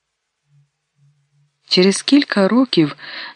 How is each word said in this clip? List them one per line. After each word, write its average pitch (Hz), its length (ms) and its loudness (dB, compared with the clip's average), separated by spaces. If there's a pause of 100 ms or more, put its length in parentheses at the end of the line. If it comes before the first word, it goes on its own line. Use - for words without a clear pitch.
(1700)
Через 190 340 0
кілька 269 460 0
років 190 480 0 (400)